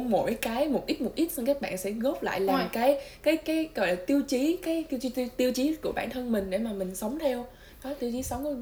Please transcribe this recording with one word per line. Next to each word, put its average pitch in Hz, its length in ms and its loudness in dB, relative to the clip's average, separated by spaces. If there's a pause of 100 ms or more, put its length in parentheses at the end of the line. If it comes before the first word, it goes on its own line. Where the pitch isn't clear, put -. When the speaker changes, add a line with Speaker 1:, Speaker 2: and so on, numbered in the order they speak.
Speaker 1:
mỗi 208 280 2
cái 240 340 0
một 240 180 0
ít, - 140 -2
một 240 140 -2
ít, 330 180 0
xong 240 140 -4
các 277 140 2
bạn 190 180 -4
sẽ 196 120 -4
góp 240 320 0
lại - 180 0
làm 269 160 4
Speaker 2:
Đúng 262 40 4
rồi. 185 120 0
Speaker 1:
cái, 269 280 4 (220)
cái, 311 140 4
cái 320 380 0
gọi 202 140 2
là 180 60 4
tiêu 277 340 2
chí, 285 340 2
cái 330 260 0
tiêu 254 140 -2
chí, 262 60 0
tiêu, 247 180 -2 (100)
tiêu 254 160 4
chí 277 300 2
của - 100 -2
bản 214 180 -4
thân 247 220 -4
mình 196 180 0
để 190 80 0
mà 226 140 -2
mình 190 220 -4
sống 233 240 -4
theo. 247 280 0 (380)
Đó, 262 140 -6
tiêu 240 140 -2
chí 254 100 -2
sống 262 220 -6
của 294 180 -2